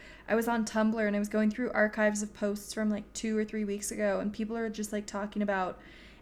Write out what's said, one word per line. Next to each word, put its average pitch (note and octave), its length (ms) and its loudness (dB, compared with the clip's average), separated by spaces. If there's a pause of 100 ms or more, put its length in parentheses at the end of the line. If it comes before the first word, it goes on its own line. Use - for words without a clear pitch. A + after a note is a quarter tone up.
(280)
I G3+ 60 2
was A3+ 140 2
on A#3 180 2
Tumblr A3 400 2
and G3+ 100 2
I - 20 2
was G#3 120 0
going G#3+ 200 4
through B3 220 -2
archives G#3+ 500 4
of G#3 120 -6
posts G#3 400 -4
from, G#3+ 160 2
like, G#3 240 -4
two A3 240 -2
or G#3+ 60 2
three G#3+ 200 -2
weeks G3+ 260 -4
ago, G#3 300 0
and G3+ 120 -2
people A3 240 -4
are A3+ 120 -2
just, G#3 240 -6
like, G#3 140 -2
talking G#3 360 -4
about F#3+ 360 0 (440)